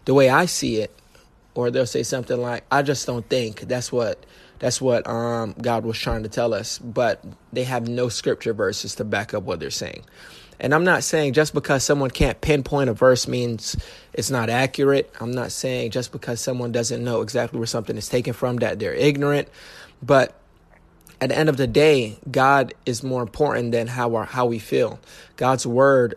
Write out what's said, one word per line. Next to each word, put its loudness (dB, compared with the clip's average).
the 2
way 8
I 4
see -2
it," -4
or 0
they'll 0
say -2
something -4
like, -6
"I 4
just -2
don't -4
think -2
that's -6
what, -2
that's -2
what, 0
um, -4
God -2
was -4
trying -4
to -8
tell -2
us," -6
but -2
they -2
have -4
no -2
scripture -4
verses -4
to 0
back -4
up -4
what -4
they're -6
saying. -10
And 2
I'm 4
not 4
saying 0
just 2
because 0
someone 2
can't 0
pinpoint 0
a 0
verse 6
means -4
it's -4
not 0
accurate. 2
I'm -6
not -4
saying -4
just -4
because -8
someone -4
doesn't -2
know 0
exactly -2
where -2
something -4
is -8
taken 0
from -2
that -2
they're -4
ignorant. 2
But 4
at 0
the 0
end 4
of 2
the 0
day, 4
God 4
is -4
more -4
important -2
than 0
how -2
our, 0
how -2
we 0
feel. -2
God's 0
word 4